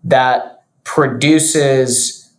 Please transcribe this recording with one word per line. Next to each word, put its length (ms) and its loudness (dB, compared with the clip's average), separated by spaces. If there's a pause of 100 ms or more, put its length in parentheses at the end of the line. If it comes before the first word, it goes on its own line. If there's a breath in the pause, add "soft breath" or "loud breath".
that 600 -2 (200)
produces 1600 0